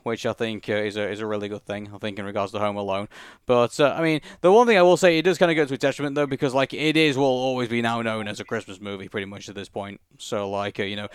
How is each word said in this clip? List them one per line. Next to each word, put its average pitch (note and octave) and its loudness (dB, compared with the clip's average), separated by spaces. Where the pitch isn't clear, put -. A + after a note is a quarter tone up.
which A#2 -4
I A2 0
think, A2 -6
uh, G#2+ 0
is G#2 -2
a, G#2 -2
is G2+ -6
a A2 -6
really G#2 -4
good G#2 -10
thing, G#2 -8
I G2+ -14
think, G#2 -8
in G2 -6
regards G2+ -4
to G#2 -4
Home G#2 -2
Alone. G2+ -4
But, A#2+ 2
uh, C#3 4
I E3 -2
mean, D#3 0
the F3 6
one A#3 8
thing A3+ 6
I F3 6
will F3+ 8
say, E3+ 6
it D#3+ 2
does F3 2
kinda E3+ 4
go D3+ 2
to C3+ -4
a B2 -4
detriment, C#3+ -2
though, D3 0
because, C3+ -2
like, C3+ 0
it D3+ 0
is, D3+ 2
will C#3 2
always B2+ 0
be A#2 -2
now A#2 0
known A2 -4
as G#2 -8
a G#2+ -10
Christmas G2+ -8
movie, G2 -10
pretty G2 -6
much, G2 -14
at G2 -14
this G2 -12
point. G2+ -12
So, G2+ -6
like, G2+ -4
uh, G#2 -2
you G2+ -6
know, G#2 -8